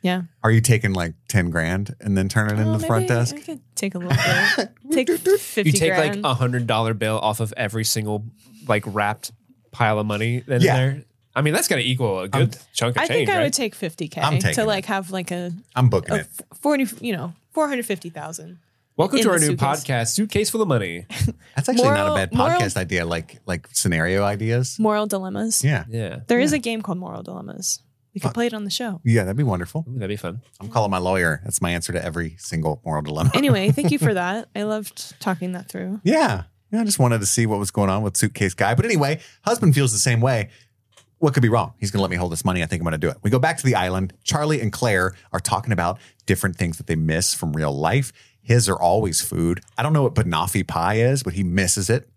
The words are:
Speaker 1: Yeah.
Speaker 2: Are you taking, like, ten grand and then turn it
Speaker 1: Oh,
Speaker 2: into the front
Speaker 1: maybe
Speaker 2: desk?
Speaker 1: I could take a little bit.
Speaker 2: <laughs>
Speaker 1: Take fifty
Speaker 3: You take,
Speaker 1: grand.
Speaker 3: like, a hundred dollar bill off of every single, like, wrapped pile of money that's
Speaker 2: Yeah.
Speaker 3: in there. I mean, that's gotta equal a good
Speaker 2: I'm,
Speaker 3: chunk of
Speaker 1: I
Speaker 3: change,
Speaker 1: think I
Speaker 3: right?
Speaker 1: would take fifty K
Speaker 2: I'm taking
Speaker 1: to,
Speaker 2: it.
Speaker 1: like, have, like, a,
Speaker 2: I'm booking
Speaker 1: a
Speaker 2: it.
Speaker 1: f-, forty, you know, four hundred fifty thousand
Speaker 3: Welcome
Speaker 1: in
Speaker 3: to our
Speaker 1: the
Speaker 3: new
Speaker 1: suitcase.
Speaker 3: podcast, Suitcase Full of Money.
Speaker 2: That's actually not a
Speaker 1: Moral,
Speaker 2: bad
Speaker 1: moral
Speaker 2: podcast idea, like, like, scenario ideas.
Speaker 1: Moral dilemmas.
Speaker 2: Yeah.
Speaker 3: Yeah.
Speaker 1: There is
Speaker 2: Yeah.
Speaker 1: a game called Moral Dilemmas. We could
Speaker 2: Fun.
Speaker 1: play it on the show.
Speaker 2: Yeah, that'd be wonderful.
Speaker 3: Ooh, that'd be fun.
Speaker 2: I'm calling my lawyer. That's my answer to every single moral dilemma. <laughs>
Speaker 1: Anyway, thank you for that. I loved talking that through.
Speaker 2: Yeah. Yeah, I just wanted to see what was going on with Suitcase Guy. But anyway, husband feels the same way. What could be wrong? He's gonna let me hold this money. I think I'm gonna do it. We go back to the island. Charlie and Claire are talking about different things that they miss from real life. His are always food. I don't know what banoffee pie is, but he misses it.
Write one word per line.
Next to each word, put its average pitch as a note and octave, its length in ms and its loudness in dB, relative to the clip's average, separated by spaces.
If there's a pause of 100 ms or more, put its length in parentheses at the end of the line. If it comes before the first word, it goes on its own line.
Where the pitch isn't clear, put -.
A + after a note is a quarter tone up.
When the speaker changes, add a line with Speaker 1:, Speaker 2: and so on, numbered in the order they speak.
Speaker 1:
Yeah. F3+ 200 0 (220)
Speaker 2:
Are A2 60 6
you A2+ 100 8
taking, A2 320 2
like, E2+ 220 -2 (140)
ten F2 220 2
grand F2 500 -2
and G2+ 180 0
then F#2+ 100 2
turn G#2+ 200 0
it G#2+ 140 0
Speaker 1:
Oh, A2 40 2
Speaker 2:
into G#2+ 120 0
the - 80 -4
front A2+ 180 2
Speaker 1:
maybe F4+ 100 2
Speaker 2:
desk? - 220 0
Speaker 1:
I - 40 -14
could D4+ 200 -12 (160)
take G3 180 -6
a F#3 40 -6
little F3 180 0 (400)
bit. G#3 120 -2 (120)
Speaker 2:
<laughs> C4 120 -12
Speaker 1:
Take C4 260 0
fifty A3 520 2
Speaker 3:
You - 60 6
take, E3 180 2
Speaker 1:
grand. F3+ 280 0
Speaker 3:
like, C#3+ 100 0
a - 20 2
hundred B2 320 0
dollar A2+ 260 2
bill A2 280 -2
off G#2+ 200 0
of G#2+ 160 -4
every A2 280 -4
single, G#2+ 400 -2 (440)
like, G#2+ 180 2
wrapped G#2 440 -2 (400)
pile A2 300 2
of G#2 60 -2
money A2+ 400 -2
that's B2+ 180 2
Speaker 2:
Yeah. C3 120 4
Speaker 3:
in C3 180 2
there. D3 100 -12 (320)
I B2+ 40 2
mean, D3+ 140 2
that's E4+ 140 0
gotta D3 140 0
equal A#2 380 0
a F#2+ 80 -6
good B2 280 0
Speaker 2:
I'm, - 40 -20 (140)
Speaker 3:
chunk A#2+ 220 0
of C4+ 60 0
Speaker 1:
I E4 40 0
Speaker 3:
change, A#4 140 0
Speaker 1:
think - 100 2
I G4 80 2
Speaker 3:
right? D#4+ 60 2
Speaker 1:
would C#4 100 0
take A#3 220 -2
fifty D#3+ 320 -8
K D#3+ 120 -8
Speaker 2:
I'm D3 200 2
taking - 160 0
Speaker 1:
to, A#3+ 60 0
Speaker 2:
it. G#3+ 40 2
Speaker 1:
like, G3+ 200 -2
have, G3 260 -4
like, F#3 180 -6
a, F3 220 -6 (240)
Speaker 2:
I'm B2 120 6
booking G#2 280 0
Speaker 1:
a - 20 0
Speaker 2:
it. - 80 -6 (240)
Speaker 1:
f-, - 80 -20
forty, C#4 280 0 (140)
you A#3 160 -4
know, E3 160 -8 (200)
four D4+ 160 0
hundred B3 180 -4
fifty F#3 240 -6
thousand E3 480 -14 (380)
Speaker 3:
Welcome G3 220 2
Speaker 1:
in - 60 2
Speaker 3:
to A3 60 6
our F3+ 80 4
Speaker 1:
the D#3 80 2
Speaker 3:
new D3 60 2
Speaker 1:
suitcase. C#3 320 0
Speaker 3:
podcast, A#2 240 0
Suitcase G#3 420 0
Full A3+ 120 -2
of F#3+ 60 0
Money. F#2+ 380 -2 (480)
Speaker 2:
That's C#3 140 -2
actually B3 160 4
not C#4 100 6
a D4 160 2
Speaker 1:
Moral, D4+ 60 0
Speaker 2:
bad F#3+ 180 -2
Speaker 1:
moral D4 260 2
Speaker 2:
podcast F#2+ 160 -2
idea, F2 300 -2
like, E2+ 400 -6
like, F2 240 -6
scenario F2+ 540 2
ideas. A2 560 -2
Speaker 1:
Moral G#3+ 260 2
dilemmas. G3+ 580 -4
Speaker 2:
Yeah. C3+ 240 0
Speaker 3:
Yeah. A2+ 380 -6
Speaker 1:
There A#3+ 140 4
is C#4+ 100 2
Speaker 2:
Yeah. D4+ 60 0
Speaker 1:
a - 20 0
game A3+ 240 -4
called F3+ 160 -6
Moral F3+ 240 -12
Dilemmas. - 560 -8 (360)
We G3 60 -8
could C3+ 60 -6
Speaker 2:
Fun. A#2+ 80 -4
Speaker 1:
play A#3 140 -2
it A#3 40 -4
on G#3+ 120 -8
the G3 60 -6
show. G#3 340 -6
Speaker 2:
Yeah, A2+ 200 4
that'd G2 140 -4
be D3 40 0
wonderful. A2 460 -4
Speaker 3:
Ooh, B2 60 -10
that'd A2 160 -6
be G#2 80 -6
fun. F#2 240 -8 (180)
Speaker 2:
I'm G2+ 80 -12
calling A2 220 0
my F#2 80 -2
lawyer. F2+ 460 2
That's - 180 -4
my F2 80 0
answer F2 240 -4
to F2 100 -2
every E2 340 -6
single D#2 460 -4
moral D#2 160 -2
dilemma. D2+ 320 0
<laughs> - 20 -2
Speaker 1:
Anyway, A#3 360 4
thank E3 200 2
you D4 80 0
for A#3 140 2
that. F#3 420 -4
I G3+ 100 -4
loved G#3+ 540 -8
talking F3+ 340 -4
that F3+ 180 -12
through. F#3 340 -8
Speaker 2:
Yeah. G#3+ 380 4 (280)
Yeah, A3 120 0
I - 20 2
just G3+ 140 -2
wanted A#2+ 220 4
to G2 60 -2
see A#2 200 2
what G#2+ 120 0
was G2+ 120 -2
going G2+ 180 2
on G2 140 0
with G2+ 160 -2
Suitcase G2+ 340 0
Guy. G#2+ 220 0
But F3 100 4
anyway, D#3 360 0 (260)
husband G#3+ 280 4
feels C3 180 2
the G#2+ 60 -2
same A2+ 220 2
way. A#2+ 300 0 (720)
What D3 120 4
could C3+ 100 4
be A#2+ 60 6
wrong? G#2+ 300 2
He's G2+ 120 -4
gonna G2+ 120 0
let F#2+ 80 0
me F2+ 80 -2
hold F2 140 -2
this D#2+ 120 -6
money. F2+ 180 2
I D#2+ 40 -2
think E2+ 160 -2
I'm - 20 -4
gonna D#2+ 140 -2
do D#2+ 100 0
it. - 140 -4
We G#2 80 0
go C3 80 4
back D#3+ 200 2
to - 60 -10
the B2 120 4
island. F#2 360 0 (120)
Charlie D3+ 360 0
and G#2+ 100 -2
Claire F#2 440 0 (180)
are F#2+ 80 -2
talking G2+ 320 -2
about F2 260 -2 (280)
different F#2+ 300 0
things E2+ 200 -2
that - 120 -14
they E2 80 0
miss D#2+ 360 0
from D#2 220 -4
real D2+ 200 -2
life. F#2+ 380 0 (300)
His A#2 260 4
are F#2 100 0
always F2+ 440 2
food. E2+ 400 -2 (160)
I A#2 40 0
don't D3+ 120 2
know D3 80 4
what B2 120 0
banoffee E2+ 520 0
pie F2 300 0
is, B2+ 260 2
but F#2 100 -6
he F#2+ 120 -2
misses F2+ 440 0
it. A2 280 0